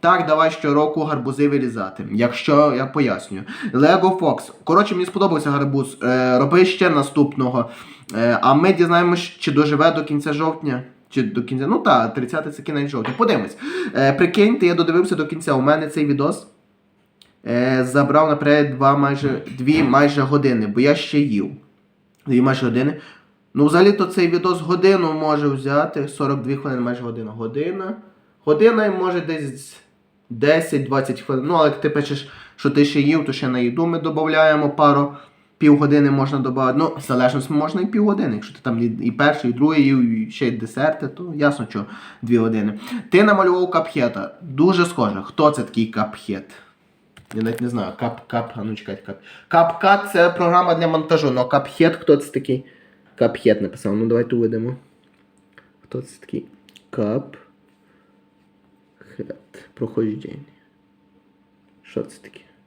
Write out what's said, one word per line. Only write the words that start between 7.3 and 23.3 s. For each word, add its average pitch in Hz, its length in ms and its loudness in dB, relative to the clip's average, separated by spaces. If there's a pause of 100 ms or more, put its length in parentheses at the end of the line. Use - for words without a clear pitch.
Е, 117 260 2
а 135 120 4
ми 170 180 4
дізнаємось, 175 480 2
чи - 320 -6
доживе 147 380 4
до 151 140 -4
кінця 147 280 -4
жовтня. 151 500 -4 (280)
Чи 131 120 0
до 110 200 -4
кінця... 131 240 -4
Ну 220 120 0
та, 120 300 2
тридцяте 135 420 -6
це - 120 -16
кінець 143 280 -4
жовтня. 123 260 -6
Подивимось. 127 400 0 (400)
Е, 135 160 2
прикиньте, 185 540 2
я 175 80 2
додивився 170 400 0
до 156 120 -4
кінця. 160 260 -6
У 131 80 0
мене 151 280 0
цей 151 180 -2
відос, 143 400 -2 (1000)
е, 123 380 0
забрав 143 440 2
наперед 147 480 2
два 139 200 2
майже, 139 460 -2 (160)
дві 147 240 2
майже 143 400 2
години, 135 440 0
бо 104 140 -2
я 143 140 4
ще 143 240 -4
їв. 107 320 -2 (760)
Дві 127 140 2
майже 131 260 2
години. 123 340 -2 (540)